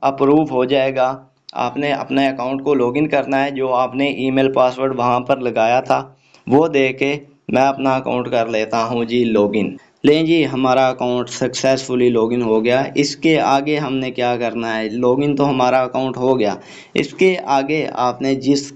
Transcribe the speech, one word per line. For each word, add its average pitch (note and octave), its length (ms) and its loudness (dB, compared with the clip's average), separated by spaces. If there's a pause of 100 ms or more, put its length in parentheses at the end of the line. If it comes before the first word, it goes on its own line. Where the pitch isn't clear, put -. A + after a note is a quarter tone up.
approve C#3 460 2
हो B2+ 160 0
जाएगा, C3 440 0 (460)
आपने B2+ 380 -4
अपने C3+ 340 0
account C3+ 360 -4
को D3 120 0
login C3 320 0
करना C#3 300 0
है। C#3 160 0
जो C3 160 -2
आपने B2+ 400 0 (100)
email C3+ 340 2
password C3 420 0
वहाँ B2 260 0
पर B2+ 200 -4
लगाया A#2 400 0
था, C3+ 180 0 (480)
वो D3 220 4
दे C3+ 240 2
के C#3 260 -2 (320)
मैं B2 120 2
अपना C3+ 320 0
account B2 320 -4
कर A#2 220 0
लेता A2 320 -2
हूँ A#2 240 -2
जी A#2+ 200 2
login। G#2 520 0 (280)
लें D#3 200 4
जी, D#3+ 180 2
हमारा C3 460 0
account B2 400 -4
successfully B2+ 800 0
login A#2+ 320 0
हो A2 200 2
गया। B2 240 0 (120)
इसके D3+ 400 2
आगे C#3 400 0
हमने C3 340 -4
क्या B2 260 -2
करना A2+ 360 -4
है? A2 180 -4
login B2+ 440 0
तो C#3 80 2
हमारा C3 380 2
account B2+ 360 -4
हो B2+ 180 2
गया, G#2 220 0 (380)
इसके F3+ 400 2
आगे C#3 480 0 (140)
आपने B2 400 -2
जिस C#3 380 0